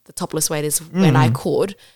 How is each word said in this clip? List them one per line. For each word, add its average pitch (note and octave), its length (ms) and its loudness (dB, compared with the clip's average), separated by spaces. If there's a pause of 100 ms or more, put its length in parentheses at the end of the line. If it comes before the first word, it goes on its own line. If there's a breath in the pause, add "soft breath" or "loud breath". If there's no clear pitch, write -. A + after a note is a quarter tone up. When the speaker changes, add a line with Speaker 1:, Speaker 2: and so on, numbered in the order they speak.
Speaker 1:
the - 60 -20
topless - 380 -4
waiters D3+ 280 -4
when E3 380 2
I C#3 120 4
Speaker 2:
Mm. A#2 60 0
Speaker 1:
could, E3 420 -2 (200 soft breath)